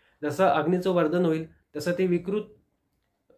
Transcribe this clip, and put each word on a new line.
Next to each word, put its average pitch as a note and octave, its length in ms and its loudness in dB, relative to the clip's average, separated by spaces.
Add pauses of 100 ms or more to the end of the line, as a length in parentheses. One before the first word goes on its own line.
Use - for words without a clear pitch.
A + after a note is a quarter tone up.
(240)
जसं D3 220 0
अग्नीचं F3 460 2
वर्धन F3 340 2
होईल D#3+ 200 0 (300)
तसं F3 160 -4
ती F#3 160 0
विकृत F#3+ 360 -2 (960)